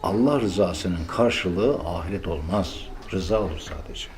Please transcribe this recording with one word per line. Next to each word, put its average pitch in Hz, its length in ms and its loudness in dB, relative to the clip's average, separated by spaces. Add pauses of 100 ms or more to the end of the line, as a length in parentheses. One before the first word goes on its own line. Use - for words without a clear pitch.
Allah 123 380 4
rızasının 92 640 2
karşılığı 117 720 2
ahiret 87 480 -4
olmaz. 82 480 0 (380)
Rıza 95 260 2
olur 85 200 -2
sadece. - 480 -10 (100)